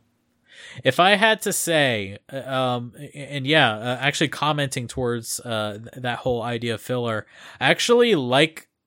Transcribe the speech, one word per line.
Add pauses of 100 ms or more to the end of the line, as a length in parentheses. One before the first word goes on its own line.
(840)
If
I
had
to
say, (120)
uh,
um,
a-,
and
yeah,
uh,
actually
commenting
towards,
uh,
th-,
that
whole
idea
of
filler, (340)
I
actually
like, (180)